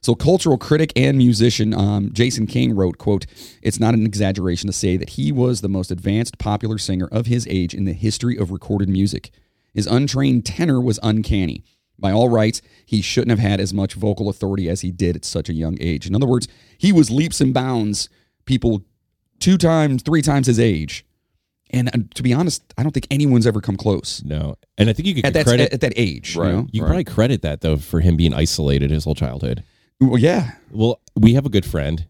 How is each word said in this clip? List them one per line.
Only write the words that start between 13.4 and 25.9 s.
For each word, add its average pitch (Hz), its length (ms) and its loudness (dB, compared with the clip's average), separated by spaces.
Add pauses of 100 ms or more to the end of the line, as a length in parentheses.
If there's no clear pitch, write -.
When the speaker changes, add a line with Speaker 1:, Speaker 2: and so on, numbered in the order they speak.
Speaker 1:
as 95 120 -4
much 98 200 -2
vocal 101 340 -2
authority 98 400 -4
as 90 140 -4
he 92 100 -6
did 87 240 0
at - 80 -12
such - 240 -6
a 87 60 -6
young 80 260 -4
age." 80 260 -4
In 95 100 -4
other 131 120 2
words, 123 220 0 (280)
he 196 140 2
was 156 180 6
leaps 147 300 -2
and 131 140 2
bounds 120 560 -2 (340)
people 120 400 0 (560)
two 185 180 4
times, 156 460 2
three 156 180 2
times 139 260 2
his 117 120 4
age. 87 460 0 (640)
And, 123 180 0
uh, 123 120 -2 (160)
to - 80 -10
be 123 100 2
honest, 156 280 -2 (160)
I 117 60 -2
don't 151 80 -2
think 131 180 -4
anyone's 135 380 4
ever 110 140 0
come 98 160 -4
close. - 480 -4
Speaker 2:
No. 73 320 -6 (200)
And 107 120 4
I 110 40 2
think 170 140 -2
you 190 80 0
could - 100 -2
Speaker 1:
At 139 80 0
that, 156 120 2
Speaker 2:
credit 123 220 4
Speaker 1:
at, - 80 -2
at 120 60 -2
that 135 140 0